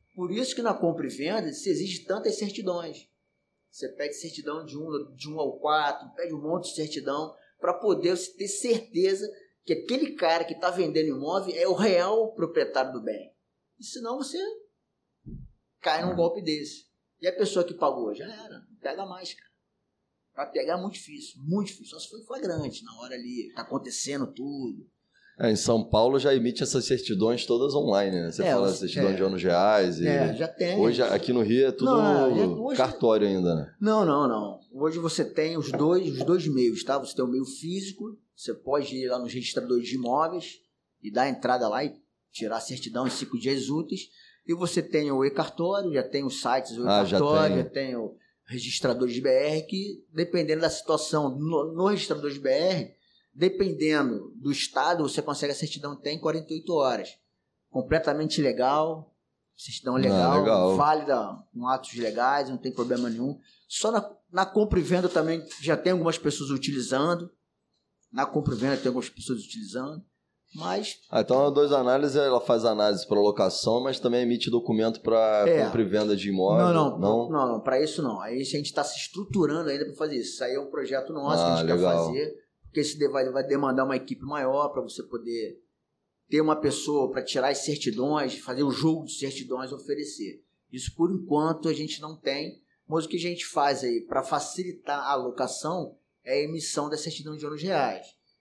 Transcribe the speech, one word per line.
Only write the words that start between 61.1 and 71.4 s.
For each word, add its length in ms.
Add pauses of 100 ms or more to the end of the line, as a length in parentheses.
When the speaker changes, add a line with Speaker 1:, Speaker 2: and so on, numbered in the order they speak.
Speaker 1:
com 140
atos 280
legais, 540
não 80
tem 140
problema 380
nenhum. 280 (300)
Só 240
na, 180 (220)
na 140
compra 340
e 40
venda 260
também 360 (160)
já 140
tem 160
algumas 260
pessoas 320
utilizando. 800 (840)
Na 140
compra 300
e 20
venda 200
tem 100
algumas 220
pessoas 340
utilizando, 580 (540)
mas 440 (120)
Speaker 2:
Ah, 80
então 280